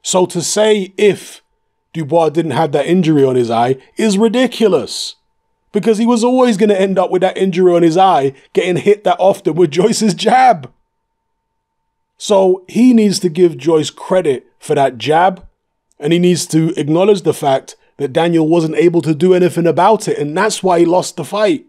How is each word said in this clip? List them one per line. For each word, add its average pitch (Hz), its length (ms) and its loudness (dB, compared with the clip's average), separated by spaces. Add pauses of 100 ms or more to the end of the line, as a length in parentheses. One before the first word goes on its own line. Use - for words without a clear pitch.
So 185 240 0
to 175 160 -8
say 208 560 -2
if - 440 -2 (520)
Dubois 160 360 -2
didn't 160 220 -4
have 147 200 -2
that 143 160 -2
injury 160 360 2
on 131 120 0
his 117 160 0
eye 123 260 0 (200)
is 208 200 0
ridiculous, 220 960 -2 (560)
because 208 260 0
he 233 80 0
was 233 180 0
always 247 340 2
gonna 190 160 2
end 190 240 0
up 180 140 -2
with 185 100 0
that 185 160 -2
injury 185 360 2
on 170 100 2
his 165 140 2
eye, 156 360 2 (200)
getting 180 240 0
hit 202 260 0
that 180 160 0
often 190 360 0
with 165 160 2
Joyce's 202 420 0
jab. 214 580 0 (1500)
So 190 500 0
he 247 260 2
needs 214 280 2
to 180 80 -2
give 160 280 0
Joyce 151 320 -2
credit 156 560 -4 (140)
for 151 160 -4
that 135 240 0
jab, 165 480 0 (520)
and 151 140 -2
he 175 60 2
needs 180 280 2
to 160 320 0
acknowledge 175 440 0
the 151 100 0
fact 135 420 -4 (220)
that 131 160 -6
Daniel 165 340 0
wasn't 160 280 0
able 170 260 2
to 160 140 -2
do 180 180 2
anything 175 320 0
about 180 420 0
it, 147 120 -4
and 147 180 -6
that's 208 240 -4
why 180 160 0
he 170 80 4
lost 175 300 -2
the 151 100 -10
fight. 202 440 -2